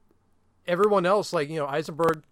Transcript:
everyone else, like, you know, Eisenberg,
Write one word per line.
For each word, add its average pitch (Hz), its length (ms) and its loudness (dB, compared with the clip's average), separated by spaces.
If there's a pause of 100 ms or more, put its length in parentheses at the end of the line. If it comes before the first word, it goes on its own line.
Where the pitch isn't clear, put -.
(680)
everyone 190 380 2
else, 190 280 2
like, 151 160 -2
you 160 80 -6
know, 143 100 -4
Eisenberg, 156 640 -2